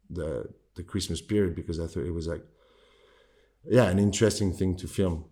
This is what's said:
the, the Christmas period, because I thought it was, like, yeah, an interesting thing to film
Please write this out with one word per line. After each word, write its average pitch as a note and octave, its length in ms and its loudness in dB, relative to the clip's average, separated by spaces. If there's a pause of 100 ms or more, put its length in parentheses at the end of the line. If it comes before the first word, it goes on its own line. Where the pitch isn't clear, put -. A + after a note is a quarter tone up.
(100)
the, D2+ 420 -6 (220)
the F2+ 80 -12
Christmas F2+ 380 -6
period, G2+ 340 0
because D#2+ 240 -6
I E2 80 -4
thought F2 200 -4
it F2 40 -4
was, E2 160 -4
like, D#2 180 -6 (1200)
yeah, A2+ 240 6
an F#2+ 120 4
interesting G2+ 520 2
thing F#2 260 0
to D#2+ 100 -10
film F2 440 -2